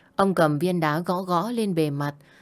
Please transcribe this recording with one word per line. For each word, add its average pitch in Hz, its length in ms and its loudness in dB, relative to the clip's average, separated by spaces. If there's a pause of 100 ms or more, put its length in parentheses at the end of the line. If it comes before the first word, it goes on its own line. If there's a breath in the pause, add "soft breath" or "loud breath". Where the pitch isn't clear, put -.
(160 soft breath)
Ông 196 180 2
cầm 156 240 4
viên 175 220 0
đá 151 180 0
gõ 180 240 -2
gõ 180 280 -2
lên 220 240 -2
bề 156 160 0
mặt, 143 240 -4 (280 soft breath)